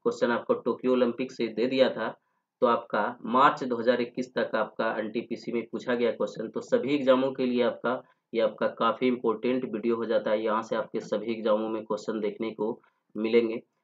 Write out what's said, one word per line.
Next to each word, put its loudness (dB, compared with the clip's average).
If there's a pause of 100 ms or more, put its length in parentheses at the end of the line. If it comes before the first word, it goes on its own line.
question 0
आपको 0
Tokyo 0
Olympic 2
से -4
दे 0
दिया 4
था, -6 (400)
तो 6
आपका 0
मार्च 4
दो -2
हज़ार 2
इक्कीस -6
तक -2
आपका -2
एनटीपीसी -6
में -4
पूछा -4
गया 2
question। -6
तो -8
सभी 0
एग्जामों 4
के -2
लिए 2
आपका, -2 (300)
ये 2
आपका 0
काफ़ी 0
important 0
video 0
हो -4
जाता 0
है। 0
यहाँ 0
से -4
आपके -4
सभी -4
एग्जामों 0
में -4
question -4
देखने -4
को -4 (360)
मिलेंगे। 2 (220)